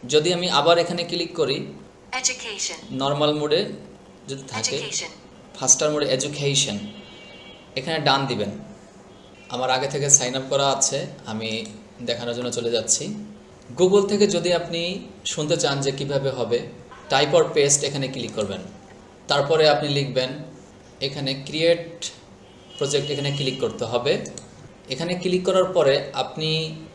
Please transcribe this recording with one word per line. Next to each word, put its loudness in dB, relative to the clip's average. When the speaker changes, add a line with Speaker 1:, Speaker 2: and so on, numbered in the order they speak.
Speaker 1:
যদি 4
আমি -2
আবার 6
এখানে -2
ক্লিক -4
করি 2
Speaker 2:
এডুকেশন। -4
Speaker 1:
নরমাল 2
মোডে 2
যদি -10
থাকে, -4
Speaker 2:
এডুকেশন। -6
Speaker 1:
ফাস্টার 4
মোডে 0
এডুকেশন, 0
এখানে -4
ডান 4
দিবেন। -2
আমার -2
আগে 0
থেকে 0
সাইন 2
আপ -6
করা 4
আছে, 0
আমি -4
দেখানোর -4
জন্য -4
চলে -2
যাচ্ছি। 0
Google 6
থেকে 6
যদি 0
আপনি -4
শুনতে 0
চান 2
যে 2
কিভাবে 0
হবে, 0
type 4
or 8
paste 4
এখানে -2
ক্লিক -8
করবেন। -4
তারপরে 4
আপনি 0
লিখবেন 0
এখানে -4
ক্রিয়েট 2
প্রজেক্ট, 0
এখানে -2
ক্লিক -2
করতে -4
হবে। 2
এখানে -4
ক্লিক 2
করার 4
পরে 6
আপনি -4